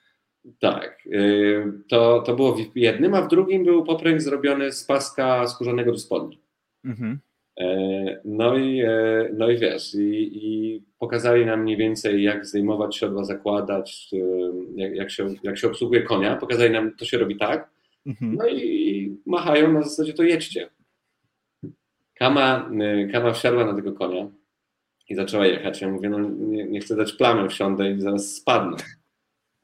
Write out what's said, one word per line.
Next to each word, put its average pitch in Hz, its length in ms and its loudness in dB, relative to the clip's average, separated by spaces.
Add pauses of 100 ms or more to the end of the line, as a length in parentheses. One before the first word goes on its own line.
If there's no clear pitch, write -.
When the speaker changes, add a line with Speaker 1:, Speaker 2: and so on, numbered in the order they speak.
(600)
Speaker 1:
Tak, 98 520 -2
e, 101 60 0 (680)
to, 117 340 6
to 120 140 0
było 127 200 4
w 110 200 -8
jednym, 123 380 4
a 185 80 4
w - 60 -4
drugim 185 360 4
był 175 200 4
popręg 160 380 2
zrobiony 139 500 0
z - 120 -12
paska 131 640 0
skórzanego 120 460 -2
do 110 60 -6
spodni. - 420 -6 (440)
Speaker 2:
Mhm. 123 360 -6 (400)
Speaker 1:
E, 92 60 -4 (580)
no 113 320 0
i, 131 240 0
e, 113 540 2
no 113 160 2
i 120 80 2
wiesz, 80 360 -2
i, 104 380 0
i 110 500 -6 (160)
pokazali 120 480 2
nam 110 160 0
mniej 110 140 0
więcej, 107 460 0
jak 104 240 0
zdejmować 104 500 -2
siodła, 98 280 -4
zakładać, 98 880 -4
e, 95 40 -2 (640)
jak, 95 140 -6
jak 98 160 -6
się, 98 320 -6
jak 98 160 -6
się 120 100 -2
obsługuje 120 340 0
konia. 104 340 0
Pokazali 117 360 2
nam, 107 240 -2
to - 80 -12
się 117 140 -2
robi 101 180 -2
tak. 117 340 -2 (360)
Speaker 2:
Mhm. 143 280 -4
Speaker 1:
No 226 120 0
i, 269 160 0
i - 540 -2 (100)
machają 160 460 4
na 151 100 4
zasadzie, 151 320 -4
"To 170 80 0
jedźcie". 165 480 0 (1400)
Kama, 131 560 2 (100)
e, 104 320 0
Kama 120 200 2
wsiadła 120 320 2
na 101 100 -2
tego 98 180 -6
konia 92 360 -6 (800)
i 104 60 -8
zaczęła 98 320 0
jechać. 95 340 0
Ja 98 80 -4
mówię, 95 220 -4
"No 104 80 -4 (100)
nie, 107 360 -4
nie 101 160 -6
chcę 107 160 -4
dać 104 160 -2
plamy, 110 360 2
wsiądę 98 420 -2
i 98 100 -4
zaraz 101 340 -4
spadnę". 98 420 -2 (880)